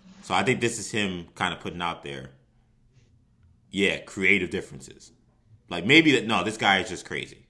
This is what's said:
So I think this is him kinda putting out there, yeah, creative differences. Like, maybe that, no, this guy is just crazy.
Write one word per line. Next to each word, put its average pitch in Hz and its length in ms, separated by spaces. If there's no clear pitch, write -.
So - 120
I 92 100
think 123 180
this 117 180
is 95 120
him 92 440
kinda 87 220
putting 87 240
out 85 220
there, 67 260
yeah, 92 280
creative 95 500
differences. - 600
Like, 87 160
maybe 151 280
that, 110 120
no, 104 180
this 104 140
guy 98 220
is 90 100
just 85 160
crazy. 65 440